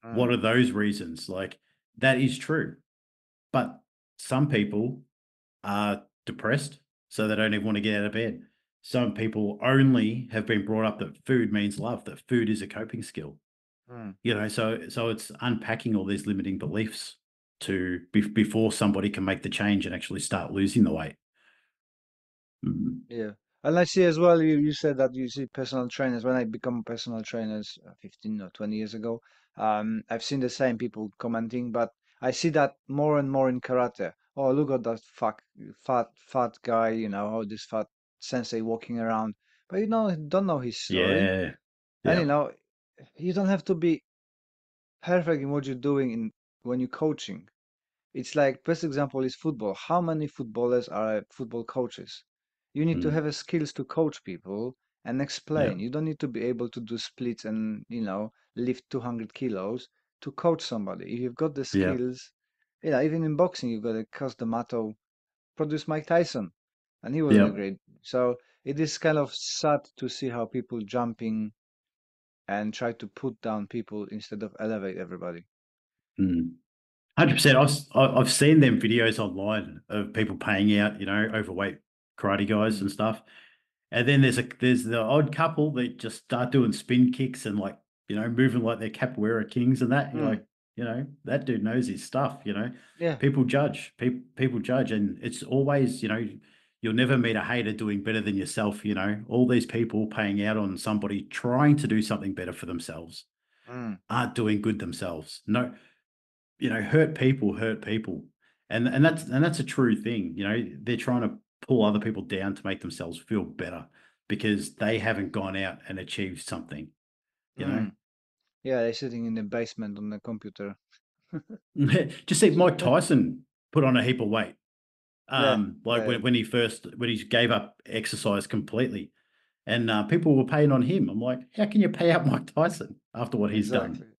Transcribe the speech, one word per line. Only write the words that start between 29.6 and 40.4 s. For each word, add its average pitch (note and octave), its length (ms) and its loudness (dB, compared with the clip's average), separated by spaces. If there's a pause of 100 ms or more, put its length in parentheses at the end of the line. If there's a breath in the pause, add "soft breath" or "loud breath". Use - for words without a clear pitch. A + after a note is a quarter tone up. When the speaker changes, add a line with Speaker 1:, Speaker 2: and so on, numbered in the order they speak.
Speaker 2:
I've A#2 140 -4
seen C#3 160 -4
the B2+ 100 0
same B2 280 0
people A2 400 -6
commenting, A#2 540 -4
but A#2 180 0 (320)
I C3 100 0
see E3 180 0
that C#3+ 240 4 (140)
more D3 320 2
and C#3 120 -2
more C3+ 180 4
in B2+ 120 -2
karate. A#2+ 500 0 (240)
"Oh, C3+ 160 2
look C#3+ 180 2
at C3 140 0
that A2+ 180 -4
fuck, - 400 -4 (420)
fat, B2 320 0
fat A#2+ 360 -2 (120)
guy, A2+ 260 2
you A2+ 200 -2
know, G#2 280 -4
oh, A2 80 -4
this G#2 200 -12
fat A2 220 -4 (320)
sensei A#2 420 -4
walking A2+ 380 -4
around." A2 340 -2 (340)
But F#3 120 -4
you G#3+ 80 0
know, G#3+ 280 0 (120)
don't F#3+ 180 2